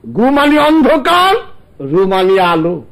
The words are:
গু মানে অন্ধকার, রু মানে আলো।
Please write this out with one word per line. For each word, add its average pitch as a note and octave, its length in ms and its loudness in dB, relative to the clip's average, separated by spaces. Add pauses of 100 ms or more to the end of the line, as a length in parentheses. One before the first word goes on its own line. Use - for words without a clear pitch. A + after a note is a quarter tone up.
গু G3 220 -2
মানে D4 300 2
অন্ধকার, D#4+ 760 2 (440)
রু D#3+ 280 -2
মানে F#3+ 320 0
আলো। E3+ 420 -2 (100)